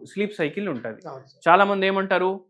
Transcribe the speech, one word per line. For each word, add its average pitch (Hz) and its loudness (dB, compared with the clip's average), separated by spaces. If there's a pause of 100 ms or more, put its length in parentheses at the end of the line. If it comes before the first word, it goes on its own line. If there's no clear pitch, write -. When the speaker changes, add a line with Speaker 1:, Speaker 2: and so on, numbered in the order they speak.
Speaker 1:
స్లీప్ 202 -6
సైకిల్ 185 -4
ఉంటది. 117 -10
Speaker 2:
అవును 139 -18
సార్. - -20
Speaker 1:
చాలా 180 6
మంది 196 0
ఏమంటారు, 190 0 (180)